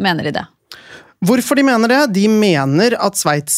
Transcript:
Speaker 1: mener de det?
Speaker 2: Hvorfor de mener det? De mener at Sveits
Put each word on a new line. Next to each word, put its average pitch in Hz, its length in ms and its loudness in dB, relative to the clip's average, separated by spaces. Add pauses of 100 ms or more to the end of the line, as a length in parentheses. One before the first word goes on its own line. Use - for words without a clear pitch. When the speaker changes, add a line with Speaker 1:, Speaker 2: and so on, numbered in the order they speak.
Speaker 1:
mener 170 260 -2
de 147 120 -6
det? - 60 -10 (800)
Speaker 2:
Hvorfor 247 320 0
de 277 80 2
mener 233 240 2
det? 262 140 2 (160)
De 196 100 2
mener 202 720 2
at 196 160 -2
Sveits 147 420 -2